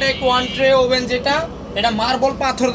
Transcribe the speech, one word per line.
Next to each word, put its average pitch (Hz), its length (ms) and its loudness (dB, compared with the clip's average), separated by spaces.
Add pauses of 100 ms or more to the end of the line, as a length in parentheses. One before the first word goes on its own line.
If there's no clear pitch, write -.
ডেক 269 140 0 (100)
ওয়ান 247 160 2 (120)
ট্রে 262 140 2 (140)
ওভেন, 254 200 0 (100)
যেটা 247 220 0 (440)
এটা 226 120 2 (100)
মার্বেল 262 420 0
পাথর 254 320 0